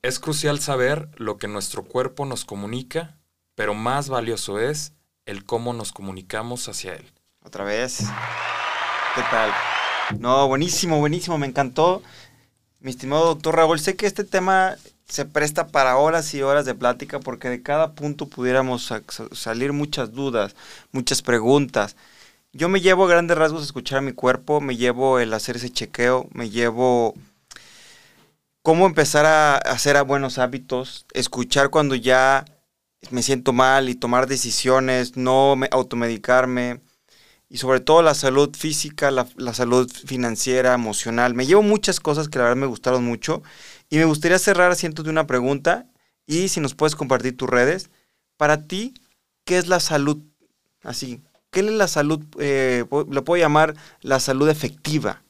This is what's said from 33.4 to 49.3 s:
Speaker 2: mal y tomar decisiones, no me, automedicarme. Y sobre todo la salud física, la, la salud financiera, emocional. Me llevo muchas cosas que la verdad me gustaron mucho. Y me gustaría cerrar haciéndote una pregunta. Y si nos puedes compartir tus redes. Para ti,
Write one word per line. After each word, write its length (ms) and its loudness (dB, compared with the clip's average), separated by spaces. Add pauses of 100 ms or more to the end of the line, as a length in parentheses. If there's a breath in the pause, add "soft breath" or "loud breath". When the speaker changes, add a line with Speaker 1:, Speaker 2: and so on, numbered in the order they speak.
Speaker 2:
mal 360 4
y 60 -6
tomar 320 0
decisiones, 880 0
no 400 4
me, 160 -2
automedicarme. 1080 -2 (720 soft breath)
Y 60 -12
sobre 220 2
todo 240 6
la 100 6
salud 420 2
física, 540 -4
la, 260 0
la 200 -8
salud 360 2
financiera, 840 0
emocional. 600 -2
Me 140 -2
llevo 160 6
muchas 360 0
cosas 300 -2
que 80 -6
la 80 2
verdad 120 4
me 100 -2
gustaron 360 0
mucho. 380 -4 (480 loud breath)
Y 80 0
me 80 6
gustaría 320 2
cerrar 340 4
haciéndote 380 -4
una 160 0
pregunta. 600 0 (400)
Y 220 0
si 100 -4
nos 160 -4
puedes 200 0
compartir 400 -2
tus 140 -6
redes. 400 2 (480)
Para 300 2
ti, 260 -6 (520)